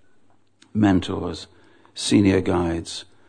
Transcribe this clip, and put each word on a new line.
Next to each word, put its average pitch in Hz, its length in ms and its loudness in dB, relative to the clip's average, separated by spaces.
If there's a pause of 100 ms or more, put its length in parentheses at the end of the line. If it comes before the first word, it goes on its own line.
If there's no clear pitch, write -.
(760)
mentors, 95 720 0 (480)
senior 98 460 4
guides, 87 640 -4 (240)